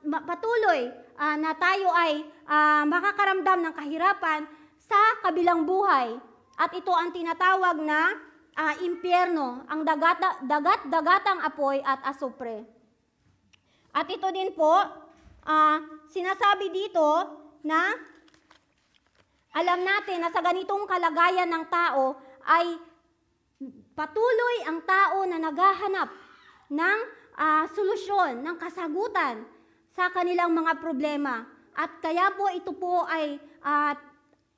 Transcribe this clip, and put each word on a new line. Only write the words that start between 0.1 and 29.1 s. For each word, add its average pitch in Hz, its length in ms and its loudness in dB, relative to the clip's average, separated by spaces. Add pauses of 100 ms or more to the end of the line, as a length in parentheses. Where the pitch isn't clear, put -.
patuloy, 349 640 0 (320)
ah, 302 160 0
na 311 220 -2
tayo 370 340 0
ay, 320 320 0 (240)
ah, 302 380 4
makakaramdam 381 720 2 (100)
ng 320 60 -8
kahirapan 320 680 -2 (380)
sa 415 200 0 (280)
kabilang 339 400 2
buhay. 311 500 2 (420)
At 339 160 0
ito 359 200 -6
ang 339 160 0
tinatawag 349 720 0
na, 311 320 2 (400)
ah, 311 280 -2
impyerno, 349 840 0
ang 311 160 -6
dagat-, 320 640 0
dagat-dagatang 330 960 0
apoy 277 400 -2
at 269 240 -2
asupre. 240 580 -8 (1300)
At 302 140 -2
ito 381 240 -4
din 381 240 -4
po, 320 240 4 (680)
ah, 311 340 4 (320)
sinasabi 392 600 0
dito 370 360 0 (600)
na 330 240 2 (1700)
alam 359 240 2
natin 392 400 0
na 339 80 -2
sa 330 80 -2
ganitong 370 480 -2
kalagayan 349 640 2
ng 320 160 -2
tao 285 480 0 (320)
ay 339 320 2 (1200)
patuloy 466 580 0 (140)
ang 330 160 -6
tao 381 400 2
na 339 160 -4
naghahanap 370 680 0 (600)
ng, 349 280 0 (360)
ah, 311 400 2
solusyon, 381 720 0
ng 339 120 -6
kasagutan 330 1000 -4 (420)